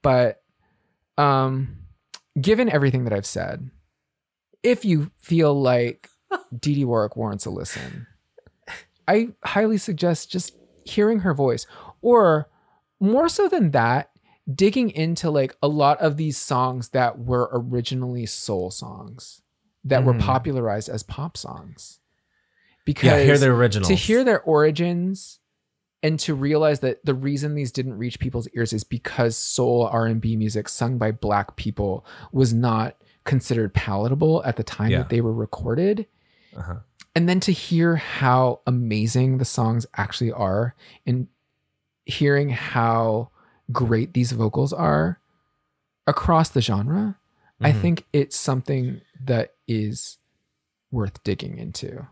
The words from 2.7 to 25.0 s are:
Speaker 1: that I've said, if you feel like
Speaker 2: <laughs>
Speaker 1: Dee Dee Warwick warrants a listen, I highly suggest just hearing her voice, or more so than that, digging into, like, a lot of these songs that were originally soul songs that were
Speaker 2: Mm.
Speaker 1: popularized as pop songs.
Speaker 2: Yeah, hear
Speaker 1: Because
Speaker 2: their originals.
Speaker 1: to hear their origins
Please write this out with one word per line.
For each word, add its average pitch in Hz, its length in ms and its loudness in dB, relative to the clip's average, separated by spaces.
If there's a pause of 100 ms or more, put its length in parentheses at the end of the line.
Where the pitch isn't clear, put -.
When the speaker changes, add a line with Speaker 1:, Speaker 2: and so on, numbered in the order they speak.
Speaker 1:
that 113 100 -2
I've 101 120 -4
said, 90 440 -8 (920)
if 240 220 2
you 160 340 2
feel 151 400 2
like 123 520 0 (200)
Speaker 2:
<laughs> 123 300 -8
Speaker 1:
Dee 147 140 0
Dee 139 100 0
Warwick 113 320 0
warrants 104 300 -6
a - 40 -8
listen, - 560 -10 (1000)
I 226 200 2 (160)
highly 214 340 2
suggest 175 520 -2
just - 240 -6 (300)
hearing 214 360 2
her 180 140 0
voice, 131 320 0 (360)
or 185 460 6 (520)
more 247 280 2
so 392 200 2
than 233 240 2
that, 123 380 2 (420)
digging 208 380 2
into, 160 400 -2
like, 139 320 0
a 143 60 2
lot 147 320 4
of 151 160 2
these 151 200 -2
songs 127 540 -2
that 123 280 0
were 123 340 0
originally 123 720 -4
soul 92 440 -4
songs 113 720 -14 (420)
that 131 200 2
were 127 100 4
Speaker 2:
Mm. 113 60 0
Speaker 1:
popularized 123 680 -2
as 110 140 -8
pop - 340 -10
songs. - 640 -16 (840)
Speaker 2:
Yeah, 151 300 4
hear 143 80 4
Speaker 1:
Because 143 160 6
Speaker 2:
their 131 140 6
originals. 107 340 4
Speaker 1:
to 185 60 6
hear 220 300 2
their 226 180 4
origins 170 1000 0 (640)